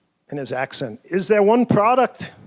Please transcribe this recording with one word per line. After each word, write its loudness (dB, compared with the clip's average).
in -12
his -10
accent, -6
Is -4
there 4
one 4
product 0